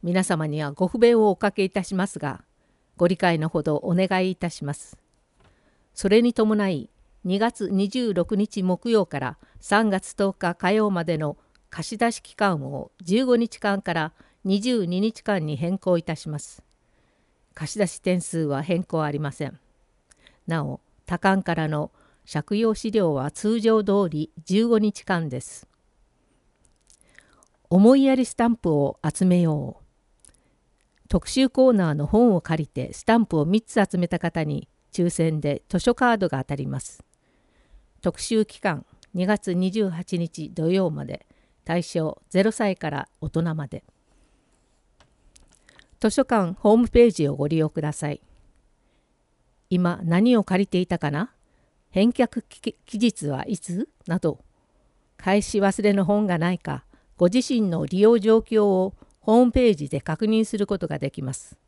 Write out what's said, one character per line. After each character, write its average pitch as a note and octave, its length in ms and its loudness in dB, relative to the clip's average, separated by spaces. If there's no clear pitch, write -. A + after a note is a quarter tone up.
皆 F3+ 220 0
様 D#3+ 220 -2
に D3+ 160 -4
は D3 100 -6
ご F#3 160 0
不 B3 100 -6
便 A#3 200 6
を G#3+ 100 6
お F#3 80 2
か G3+ 160 0
け G3 120 -2
い F#3+ 60 -4
た F#3+ 120 -4
し G3 120 -8
ま F#3+ 120 0
す - 120 -10
が、 - 260 -8
ご F3 120 4
理 F3+ 100 0
解 E3+ 200 2
の D#3 120 -2
ほ D#3 120 -2
ど D3+ 140 0
お E3+ 180 -2
願 F#3 320 0
い F#3+ 40 -2
い F#3 60 -6
た F3 120 -6
し - 160 -10
ま C#3+ 80 -4
す。 - 240 -14
そ - 140 -4
れ G#3+ 140 4
に A#3+ 100 2
伴 G#3+ 360 0
い、 D#3 220 -4
二 F#3 160 -2
月 A3+ 320 -2
二 G3 160 0
十 A#3 260 -4
六 F3 220 -2
日 G3+ 260 -2
木 F#3 260 -2
曜 G#3+ 160 2
か D3 140 -10
ら C3 200 -8
三 G#3+ 320 0
月 F#3 240 -4
十 G3 180 -2
日 F3 220 -4
火 F3+ 160 -2
曜 G#3 220 2
ま F3 100 -2
で E3 160 -2
の D3+ 180 -4
貸 - 180 -10
し G#3+ 100 -10
出 A#3 140 2
し - 100 -12
期 - 140 -20
間 F#3 260 0
を C3+ 300 -10
十 G3 220 2
五 B3 120 4
日 A#3 220 -2
間 G3 240 -2
か F3 120 -6
ら D#3+ 180 -4
二 G3 160 0
十 A#3 240 0
二 F3+ 160 -2
日 A3 220 -4
間 G3 220 -2
に D3+ 120 -6
変 E3+ 200 -2
更 F3+ 220 0
い E3 60 -4
た D#3+ 100 -4
し - 140 -12
ま D3+ 100 -6
す。 - 240 -16
貸 - 200 -10
し G#3 80 -10
出 F#3+ 80 0
し - 100 -12
点 F3+ 220 -2
数 - 180 -6
は C#3+ 240 -2
変 F3+ 220 -2
更 D#3+ 180 -4
あ D3+ 80 -2
り C#3+ 80 -6
ま C#3+ 140 -6
せ D3+ 140 -8
ん。 - 120 -14
な E3 180 -2
お、 C3+ 160 -8
他 F3 140 -6
館 F#3+ 240 2
か E3 140 -4
ら D#3+ 100 -4
の D3+ 240 -4
借 G3+ 280 -4
用 A3+ 160 0
資 A3 160 -6
料 F#3 220 2
は C#3 180 -4
通 A3 260 -2
常 A3 240 4
通 G3 260 2
り D3+ 220 -6
十 A3 240 2
五 A3+ 100 4
日 G#3 240 0
間 E3 260 -2
で C3 120 -8
す。 - 260 -18
思 G#3 280 8
い C4+ 80 6
や C4+ 100 6
り C4 100 2
ス - 120 -12
タ A#3+ 100 2
ン A#3 80 2
プ F3 160 -4
を C#3+ 320 0
集 D#3 220 -2
め F3+ 160 4
よ D3+ 400 -2
う。 - 480 -20
特 - 200 -2
集 C4 200 2
コ C4 220 4
ー - 20 4
ナ F#3 180 2
ー D3 40 0
の D3 120 -2
本 A3 300 4
を E3 40 2
借 D#3+ 260 -2
り - 20 -20
て - 240 -8
ス - 120 -18
タ A3+ 120 4
ン A#3 100 4
プ E3+ 140 -2
を D3 60 2
三 G3+ 160 2
つ - 220 0
集 F#3 140 -4
め F3 80 0
た E3+ 140 -4
方 E3 240 -4
に - 240 -8
抽 F3 200 0
選 D#3+ 300 -2
で C#3+ 280 -4
図 F#3 100 -2
書 A#3+ 160 2
カ A#3+ 180 2
ー A#3 40 2
ド F#3+ 120 -2
が C#3 100 -4
当 C3 60 -4
た D3 120 -6
り C#3 100 -6
ま C3+ 140 -8
す。 - 240 -20
特 - 200 -4
集 A3 260 0
期 - 120 -20
間、 D#3+ 280 -6
二 F3+ 140 -2
月 G3 260 -2
二 F#3 180 0
十 G3+ 200 -2
八 F3 280 -6
日 E3 360 -8
土 D#3+ 160 0
曜 F#3 200 0
ま C#3+ 140 -8
で、 - 220 -12
対 E3+ 180 -2
象 D#3+ 380 -4
ゼ F#3 120 2
ロ A3 80 4
歳 G#3 240 -2
か D#3+ 160 -8
ら C#3 180 -8
大 D#3 80 -8
人 E3 260 -2
ま D#3 120 -8
で。 - 180 -14
図 A3 100 2
書 C4 140 2
館 F#3+ 300 0
ホ G#3+ 200 4
ー - 40 6
ム A#3+ 100 2
ペ A#3+ 200 8
ー - 20 4
ジ D#3 180 0
を C#3 80 -4
ご C#3+ 120 -2
利 D#3+ 100 0
用 D#3 100 2
く D#3 140 -6
だ D3 100 -4
さ D3 180 -6
い。 - 120 -10
今 F3+ 360 0
何 G3 320 4
を G#3 60 2
借 F#3+ 220 0
り - 20 -10
て - 120 -2
い F3+ 80 -2
た E3+ 120 -4
か C#3+ 120 -4
な？ E3 240 -6
返 G#3 200 2
却 A#3+ 380 -2
期-、 - 260 -10
期 A3 120 -10
日 G#3 300 0
は C#3 180 -6
い G3+ 120 -6
つ？ F#3+ 300 -8
な E3+ 120 -2
ど、 - 240 -2
返 G3+ 240 0
し - 180 -2
忘 G3 220 0
れ G#3 100 4
の G3 140 2
本 G#3 200 2
が F3+ 120 0
な E3+ 120 0
い F3+ 80 -2
か、 C#3 280 -8
ご F3 80 4
自 A#3 200 2
身 A3 220 0
の E3 160 -2
利 F#3 160 -2
用 A3+ 180 6
状 A3 200 4
況 A3 260 0
を F#3+ 300 0
ホ A3+ 220 4
ー - 40 8
ム A#3 60 0
ペ B3 180 4
ー G3+ 60 4
ジ C#3+ 140 -8
で C#3+ 100 -4
確 - 240 -4
認 A3 220 2
す A3+ 100 -8
る G3+ 100 0
こ G3 120 -4
と E3+ 100 -6
が D3+ 100 -6
で C#3 120 -4
き - 120 -14
ま C3 120 -6
す。 - 340 -18